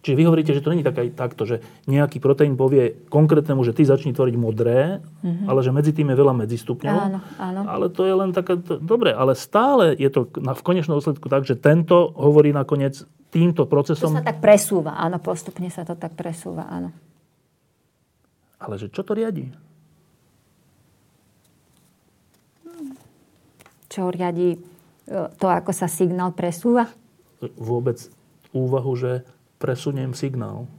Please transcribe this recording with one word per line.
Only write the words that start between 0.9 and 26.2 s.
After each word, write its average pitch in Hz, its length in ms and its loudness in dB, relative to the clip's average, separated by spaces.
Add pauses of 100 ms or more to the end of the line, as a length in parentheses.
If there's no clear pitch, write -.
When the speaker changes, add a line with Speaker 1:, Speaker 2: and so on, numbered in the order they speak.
Speaker 1:
aj 120 160 -4
takto, 117 320 -6
že 113 140 -4 (260)
nejaký 139 320 0
proteín 139 380 2
povie 131 520 2
konkrétnemu, 151 540 4
že 120 100 2
ty 151 120 2
začni 135 280 2
tvoriť 123 240 0
modré, 120 640 0 (200)
Speaker 2:
Mhm. 180 260 -4
Speaker 1:
ale 135 160 2
že 127 80 0
medzi 147 220 2
tým 151 180 0
je 127 80 2
veľa 135 180 6
medzistupňov. 120 640 -4
Speaker 2:
Áno, 190 220 -2 (180)
áno. 185 260 -6
Speaker 1:
Ale 196 240 -4
to 185 160 -4
je 190 100 2
len 185 180 0
taká, 180 240 -2
t-, 175 240 -6
dobre, 190 320 0
ale 131 220 2
stále 214 600 2
je 135 160 2
to 131 180 0 (100)
na, 139 140 -4
v 131 100 -6
konečnom 165 360 0
dôsledku 147 300 -4
tak, 135 160 0
že 131 100 -2
tento 165 600 4
hovorí 147 340 6
nakoniec 139 500 -2 (300)
týmto 170 360 2
procesom. 147 440 0
Speaker 2:
To 151 80 0
sa 151 80 -4
tak - 160 -4
presúva, 202 560 4
áno, 175 220 -2
postupne 180 500 -8
sa 170 140 -12
to 170 100 -10
tak 170 200 -12
presúva, 165 520 -12
áno. - 240 -10 (1700)
Speaker 1:
Ale - 180 -12
že 101 140 -12
čo 190 140 -10
to 214 100 -6
riadi? 202 340 -6 (4000)
Speaker 2:
Čo 185 240 -6
riadi, 175 440 -2
e, 165 40 -8 (760)
to, 196 140 -2
ako 175 240 0
sa 175 160 -4
signál 180 440 -2